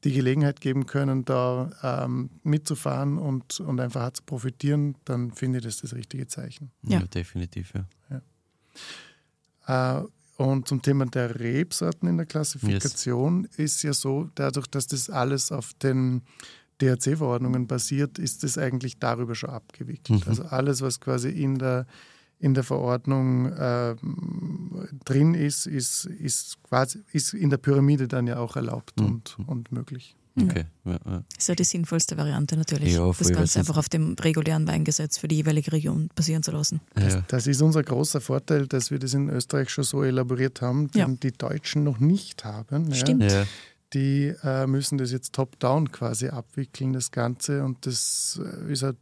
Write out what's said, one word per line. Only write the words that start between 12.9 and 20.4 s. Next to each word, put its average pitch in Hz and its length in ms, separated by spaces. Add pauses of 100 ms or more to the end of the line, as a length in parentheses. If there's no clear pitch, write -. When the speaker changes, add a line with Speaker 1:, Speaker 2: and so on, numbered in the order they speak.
Speaker 2:
Yes. - 140
Speaker 1:
ist 151 240
ja 147 100
so, 135 420
dadurch, 139 340
dass - 180
das 135 240
alles 135 420
auf - 220
den 131 480 (580)
D-H-C-Verordnungen 127 840
basiert, 135 520
ist - 240
das 131 140
eigentlich 127 420
darüber 117 360
schon 110 160
abgewickelt. 117 760
Speaker 2:
Mhm. 87 40
Speaker 1:
Also 107 160